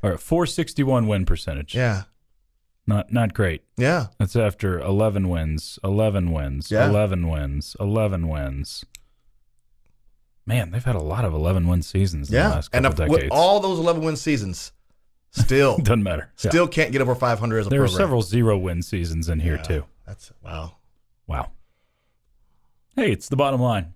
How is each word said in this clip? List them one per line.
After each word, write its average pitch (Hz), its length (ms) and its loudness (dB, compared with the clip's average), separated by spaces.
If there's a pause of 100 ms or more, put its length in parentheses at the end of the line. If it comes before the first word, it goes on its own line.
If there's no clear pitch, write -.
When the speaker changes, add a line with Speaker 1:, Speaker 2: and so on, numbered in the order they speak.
Speaker 1:
or 95 140 0
four 165 300 0
sixty-one 131 600 0
win 98 200 0
percentage. 73 480 -2
Speaker 2:
Yeah. 110 300 0 (800)
Speaker 1:
Not, 104 260 -2
not 117 220 0
great. 87 280 0 (140)
Speaker 2:
Yeah. 135 300 0 (120)
Speaker 1:
That's 98 180 -2
after 101 440 0
eleven 98 480 0
wins, 78 560 -4
eleven 98 480 2
wins, 71 380 -4
Speaker 2:
Yeah. 107 180 4
Speaker 1:
eleven 98 400 2
wins, 71 500 -4
eleven 101 500 0
wins. 69 560 -6 (1600)
Man, 107 240 -2
they've 117 140 -4
had 120 120 0
a 80 60 -2
lot 90 220 -2
of 85 100 -2
eleven 85 340 2
win 87 140 2
seasons 82 480 0
in 110 60 2
Speaker 2:
Yeah. 151 120 4
Speaker 1:
the - 60 0
last 76 180 -4
Speaker 2:
And 127 140 2
Speaker 1:
couple 135 180 0
Speaker 2:
if, 147 60 2
with 165 100 6
Speaker 1:
decades. 135 140 -2
Speaker 2:
all 185 260 6
those 190 180 -2
eleven 165 240 0
win 160 140 -2
seasons, 110 560 -4 (580)
still 131 460 4
Speaker 1:
<laughs> 160 60 0
Doesn't 110 200 4
matter. 87 280 -4 (120)
Yeah. 104 80 0
Speaker 2:
still 170 180 4
can't 156 220 0
get 135 120 0
over 123 120 2
five 123 240 0
hundred 113 220 0
as 101 60 -2
a 101 40 -2
Speaker 1:
There 139 100 2
Speaker 2:
program. 123 140 2
Speaker 1:
are - 40 -2
several 139 240 2
zero 107 340 2
win 90 260 -2
seasons 82 460 -4
in 78 120 0
here, 78 160 0
Speaker 2:
Yeah. - 60 -8
Speaker 1:
too. 76 220 -2 (220)
Speaker 2:
That's, - 260 -20 (100)
wow. 85 340 -12 (500)
Speaker 1:
Wow. - 240 -6 (1500)
Hey, 214 160 2
it's - 160 -6
the 139 80 -2
bottom 139 240 2
line. 104 360 -2